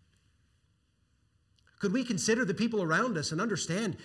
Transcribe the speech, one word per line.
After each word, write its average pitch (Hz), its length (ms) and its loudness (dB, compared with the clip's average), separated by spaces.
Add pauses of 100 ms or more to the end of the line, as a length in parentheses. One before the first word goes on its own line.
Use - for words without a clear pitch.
(1800)
Could 202 120 0
we 254 120 2
consider 226 420 2
the 190 80 0
people 220 300 0
around 175 340 2
us 143 140 -4
and 160 100 -2
understand 202 640 -2